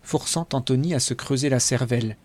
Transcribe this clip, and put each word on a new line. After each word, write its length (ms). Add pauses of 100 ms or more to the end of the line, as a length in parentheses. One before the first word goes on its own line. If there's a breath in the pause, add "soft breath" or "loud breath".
forçant 500
Anthony 420
à 60
se 140
creuser 340
la 120
cervelle. 640